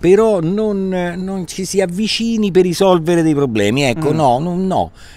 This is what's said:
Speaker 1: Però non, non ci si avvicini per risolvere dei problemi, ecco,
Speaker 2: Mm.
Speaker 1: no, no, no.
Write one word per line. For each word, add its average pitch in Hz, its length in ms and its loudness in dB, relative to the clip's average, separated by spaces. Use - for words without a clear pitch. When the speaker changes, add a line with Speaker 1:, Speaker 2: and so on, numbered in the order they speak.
Speaker 1:
Però 202 400 4
non, 196 480 -2
non 185 580 -6
ci - 160 -8
si 185 160 -4
avvicini 214 720 -2
per 185 120 4
risolvere 175 580 2
dei 160 140 2
problemi, 120 480 0
ecco, 139 280 0
Speaker 2:
Mm. 151 40 0
Speaker 1:
no, 135 240 2
no, 175 160 -4
no. 175 360 -2